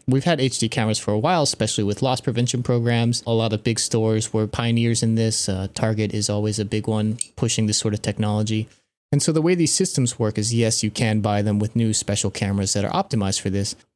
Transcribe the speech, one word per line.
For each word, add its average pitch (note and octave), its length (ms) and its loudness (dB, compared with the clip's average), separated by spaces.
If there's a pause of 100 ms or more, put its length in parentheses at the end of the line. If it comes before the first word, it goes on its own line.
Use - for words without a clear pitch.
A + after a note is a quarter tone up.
We've C3 160 2
had E3 160 0
H C3 200 0
D A2+ 100 0
cameras A2 300 0
for - 120 -2
a G#2 80 2
while, D#3 240 2
especially A2 400 -2
with G2+ 180 -2
loss C3 200 0
prevention B2 420 -2
programs. A#2+ 640 2
A A#2 60 0
lot A2 180 2
of G#2+ 140 -2
big A2+ 140 0
stores A2 520 0
were G#2+ 160 0
pioneers A#2 560 0
in A2+ 120 2
this. A2+ 340 0
Uh, F#2+ 240 -2
Target G#2+ 400 0
is G#2 160 -2
always G#2 280 -2
a G#2+ 60 -2
big G#2+ 240 -4
one G#2+ 300 0 (180)
pushing A2+ 300 0
this G#2+ 120 0
sort G#2+ 160 -2
of G#2 80 -4
technology. G#2+ 680 -2 (420)
And C#3+ 100 2
so E3+ 100 2
the D#3 120 2
way F3 100 4
these E3+ 180 2
systems C#3 460 0
work G#2+ 220 0
is, A#2 160 0
yes, A2+ 260 2
you G#2+ 80 0
can G#2+ 320 0
buy G#2 220 2
them G#2 160 2
with G#2 160 -2
new A2+ 180 2
special G2+ 380 -2
cameras G2 420 0
that G2+ 100 0
are - 80 -2
optimized G2+ 500 -2
for G2 100 -2
this, G2+ 240 -4 (200)